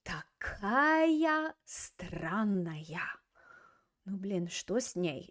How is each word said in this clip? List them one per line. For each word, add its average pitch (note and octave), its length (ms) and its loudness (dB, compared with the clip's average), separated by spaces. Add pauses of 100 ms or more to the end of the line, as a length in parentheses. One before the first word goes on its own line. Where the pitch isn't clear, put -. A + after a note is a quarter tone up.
такая D#4 1500 2 (120)
странная. E3+ 1400 -2 (1040)
Ну, G3 120 -4
блин, F#3 300 -2
что F3+ 320 -2
с - 160 -6
ней? E3+ 360 -2